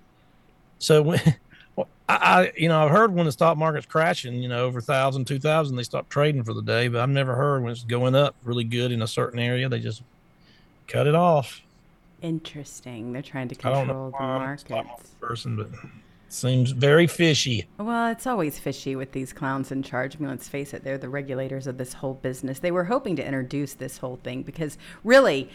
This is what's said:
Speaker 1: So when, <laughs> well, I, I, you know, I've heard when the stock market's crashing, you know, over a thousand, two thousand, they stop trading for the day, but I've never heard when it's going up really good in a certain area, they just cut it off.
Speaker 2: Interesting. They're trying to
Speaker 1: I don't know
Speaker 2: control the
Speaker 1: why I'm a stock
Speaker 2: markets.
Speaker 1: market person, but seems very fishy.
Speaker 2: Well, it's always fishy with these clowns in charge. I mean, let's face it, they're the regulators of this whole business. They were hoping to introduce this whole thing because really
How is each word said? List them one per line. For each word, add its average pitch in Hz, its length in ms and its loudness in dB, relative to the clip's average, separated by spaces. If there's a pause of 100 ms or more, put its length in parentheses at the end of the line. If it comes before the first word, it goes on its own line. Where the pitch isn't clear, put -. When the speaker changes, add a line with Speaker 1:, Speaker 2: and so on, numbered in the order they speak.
(800)
Speaker 1:
So 151 220 6
when, 151 180 2 (360)
<laughs> - 220 -18
well, - 120 -4 (180)
I, - 100 4
I, 180 380 6
you 160 140 0
know, 156 160 6
I've 143 60 4
heard 208 240 6
when 175 100 2
the 151 80 2
stock 165 240 4
market's 151 300 0
crashing, 156 560 0
you 123 80 -6
know, 123 160 0
over 123 140 -4
a - 20 -10
thousand, 135 420 0
two 139 140 -4
thousand, 151 380 2
they 123 80 -4
stop - 260 -6
trading 143 340 2
for 110 80 -6
the 110 100 -6
day, 113 260 0
but 117 120 0
I've 127 80 2
never 139 260 0
heard 139 280 0
when 120 100 -4
it's 120 120 -10
going 123 300 2
up 139 200 4 (100)
really 120 200 -2
good 120 280 0
in 117 80 0
a 113 80 0
certain 117 300 -2
area, 123 320 0
they 117 100 -2
just 113 220 -8 (840)
cut 123 200 0
it 151 80 4
off. 165 480 2 (680)
Speaker 2:
Interesting. 127 840 -10
They're 131 100 -8
trying 131 260 -8
to 123 60 -10 (140)
Speaker 1:
I - 20 2
don't 135 160 0
know 131 240 -6
Speaker 2:
control - 0 -
the 131 60 -12
Speaker 1:
why 131 300 -4
I'm 139 80 -6
a 143 40 -14
stock - 120 -18 (160)
Speaker 2:
markets. 120 260 -20
Speaker 1:
market - 80 -20
person, 117 360 -6
but 104 120 -8 (600)
seems 127 440 0
very 143 340 6
fishy. 139 640 0 (100)
Speaker 2:
Well, 233 320 0
it's 226 160 -6
always 190 320 -2
fishy 135 380 -6
with 131 160 -10
these 131 200 -8
clowns 135 380 -6
in 135 140 -6
charge. 135 320 -6
I - 20 -20
mean, 139 120 -6
let's - 180 -12
face 143 260 -8
it, - 80 -12
they're 135 160 -6
the 135 100 -10
regulators 135 600 -6
of 127 100 -10
this 131 140 -10
whole 135 220 -8
business. 131 440 -8
They 175 140 -2
were 180 120 0
hoping 240 320 -2
to 135 80 -6
introduce 139 500 -6
this - 240 -12
whole 127 260 -10
thing 127 180 -8
because 151 340 -8 (280)
really 208 500 6